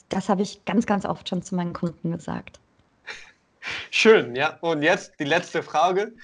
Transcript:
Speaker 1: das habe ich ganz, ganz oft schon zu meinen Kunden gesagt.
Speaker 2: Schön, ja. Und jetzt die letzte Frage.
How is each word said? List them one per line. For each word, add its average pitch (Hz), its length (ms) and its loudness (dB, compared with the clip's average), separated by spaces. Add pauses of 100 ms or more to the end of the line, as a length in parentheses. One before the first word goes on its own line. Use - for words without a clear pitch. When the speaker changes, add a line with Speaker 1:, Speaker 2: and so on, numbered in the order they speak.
Speaker 1:
das - 200 -4
habe 196 140 2
ich - 220 -10
ganz, 240 220 0
ganz 196 180 0
oft - 240 -6
schon 180 140 -4
zu - 140 -6
meinen 175 160 -4
Kunden 165 400 -6
gesagt. - 480 -10 (1300)
Speaker 2:
Schön, 170 460 6
ja. 147 240 -2
Und 165 220 -2
jetzt 180 360 0
die 151 60 -4
letzte 165 380 0
Frage. 185 600 0